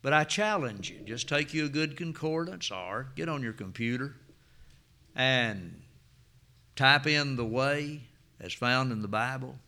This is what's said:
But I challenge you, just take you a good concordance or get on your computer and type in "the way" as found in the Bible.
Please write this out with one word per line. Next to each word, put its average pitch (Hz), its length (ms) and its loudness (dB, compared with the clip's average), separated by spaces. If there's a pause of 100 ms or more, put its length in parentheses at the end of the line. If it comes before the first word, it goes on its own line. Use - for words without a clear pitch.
But 139 120 2
I 151 100 8
challenge 151 640 0
you, 90 120 -14
just 110 260 -6
take 147 260 0
you 156 120 0
a 147 40 -2
good 147 280 0
concordance 165 720 -4
or 101 440 -6
get 160 120 -2
on 147 160 -2
your 113 80 -2
computer 117 640 -4 (960)
and 117 720 2 (960)
type 139 280 8
in 147 300 2
"the 120 100 -2
way" 143 600 -2 (320)
as 90 140 -8
found 127 400 2
in 107 80 -4
the 104 80 -4
Bible. 131 580 -2